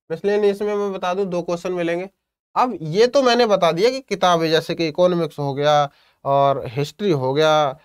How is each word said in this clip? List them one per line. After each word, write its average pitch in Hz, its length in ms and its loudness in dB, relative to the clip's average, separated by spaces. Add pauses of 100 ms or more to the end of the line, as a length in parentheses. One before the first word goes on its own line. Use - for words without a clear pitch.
मिसलेनियस 202 520 0
में 208 140 -2
मैं 202 180 -4
बता 185 200 -6
दूं 196 160 -4
दो 175 140 -4
क्वेश्चन 175 300 -6
मिलेंगे। 175 360 -4 (460)
अब 226 280 0
ये 180 240 2
तो 277 140 2
मैंने 240 260 4
बता 180 240 2
दिया 180 180 2
कि 262 120 -2
किताबें, 180 480 0
जैसे 160 260 0
कि 170 120 -2
इकोनॉमिक्स 170 520 0
हो 139 140 -4
गया 143 360 2 (360)
और 139 420 2
हिस्ट्री 143 460 -4
हो 131 200 0
गया, 156 180 2 (340)